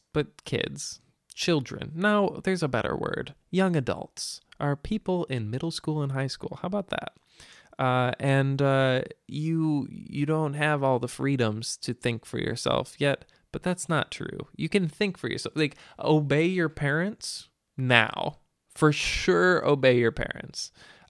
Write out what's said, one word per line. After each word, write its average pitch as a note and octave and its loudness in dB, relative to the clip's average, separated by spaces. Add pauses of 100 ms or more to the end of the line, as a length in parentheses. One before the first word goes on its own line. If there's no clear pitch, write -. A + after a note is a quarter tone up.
(120)
but - -4
kids, - -6 (340)
children. D3 -2
No, G3+ 2
there's F#3 0
a D3 0
better A#2 0
word. - -4 (160)
Young F3+ 2
adults, - -4 (200)
are C#3+ 0
people F#3 -2
in A2+ -4
middle D3 -4
school D3+ -4
and C3+ -2
high C3+ -2
school. - -10
How F3 -6
about G3 -4
that? - -6 (680)
Uh, B2+ 2
and, C3+ 2
uh, C3+ 2 (240)
you, D#3 0
you - -4
don't D#3 0
have D3+ 2
all C3 4
the B2 -2
freedoms A#2+ 0
to - -6
think A#2 -2
for - -6
yourself - -2
yet, C#3+ -2 (260)
but - -8
that's F3+ -4
not D#3 0
true. - -8 (100)
You D#3+ -4
can F#3 2
think G3 -4
for - -6
yourself. - -6
Like, D3+ 0 (220)
obey D3+ 2
your F3+ 0
parents D#3 -4 (280)
now. B2 2 (360)
For D3+ 6
sure, F3+ 4
obey C3 6
your A#2 4
parents. - -8 (380)